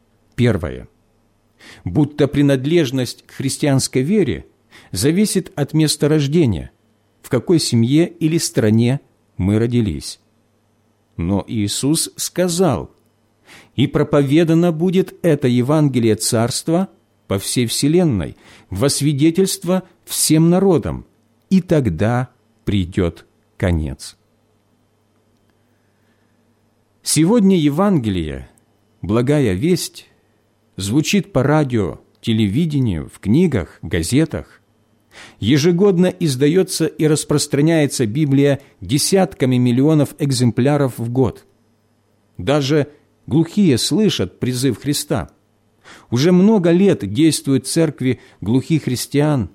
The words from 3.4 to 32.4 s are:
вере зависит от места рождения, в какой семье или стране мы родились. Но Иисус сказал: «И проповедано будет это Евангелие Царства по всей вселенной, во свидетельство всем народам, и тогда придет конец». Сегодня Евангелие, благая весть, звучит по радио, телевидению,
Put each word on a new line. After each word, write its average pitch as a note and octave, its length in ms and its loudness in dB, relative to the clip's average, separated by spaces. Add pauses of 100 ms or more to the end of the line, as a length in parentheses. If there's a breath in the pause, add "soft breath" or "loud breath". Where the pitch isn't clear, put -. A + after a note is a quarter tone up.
вере C#3+ 460 -2 (440 loud breath)
зависит E3+ 640 0
от C#3+ 180 -4
места D3+ 360 0
рождения, C#3 640 0 (500)
в - 80 -20
какой D3+ 300 0
семье C3 480 2
или D#3+ 300 -2
стране A#2 640 0 (380)
мы G2+ 220 0
родились. A2+ 600 -4 (960)
Но F2+ 320 -4
Иисус A#2 680 -4
сказал: E3+ 760 -2 (840 loud breath)
«И C#3 120 2
проповедано D#3 840 2
будет F3 420 -2 (100)
это D3+ 240 0
Евангелие B2 680 2
Царства B2+ 720 -2 (380)
по F#2+ 100 -2
всей A#2+ 280 -2
вселенной, C#3+ 720 0 (340 soft breath)
во G#2 200 -2
свидетельство E3 920 0 (220 soft breath)
всем D#3+ 440 2
народам, D#3 560 0 (440)
и F#3+ 120 4
тогда A#2+ 680 -2 (360)
придет F#2 600 -2 (320)
конец». D#2 580 -4 (2750)
Сегодня F#3+ 560 2
Евангелие, A#2 920 -2 (520)
благая A#2+ 520 0
весть, - 540 -4 (720)
звучит C#3+ 560 -2
по B2+ 100 0
радио, B2 560 -2 (220)
телевидению, A2+ 920 -2